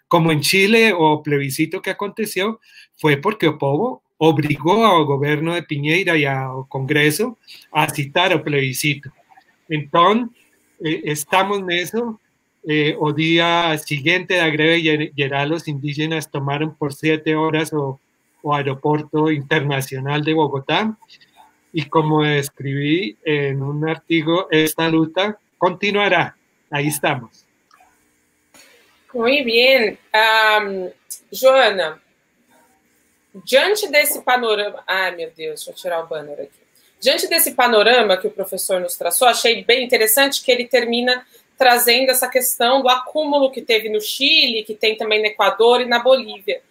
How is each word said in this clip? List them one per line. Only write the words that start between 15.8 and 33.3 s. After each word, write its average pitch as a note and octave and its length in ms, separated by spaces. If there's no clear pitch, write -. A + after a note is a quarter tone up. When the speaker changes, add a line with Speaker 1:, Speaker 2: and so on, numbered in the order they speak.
Speaker 1:
tomaron D3 460
por C#3+ 160
siete D#3 420
horas D#3 380
o C#3 260
o D3+ 100
Aeropuerto D3 760
Internacional C#3+ 920
de D#3 140
Bogotá. D#3+ 600
Y D#3 140
como D#3 400
escribí D3 960
en C#3+ 400
un D3 240
artículo, E3 640
esta D#3 380
lucha D#3+ 500
continuará. F#3 760
Ahí D3 180
estamos. C#3+ 560
Speaker 2:
Muy B3+ 300
bien. A#3+ 560
Ahm, G#3+ 760
Joana, G3+ 680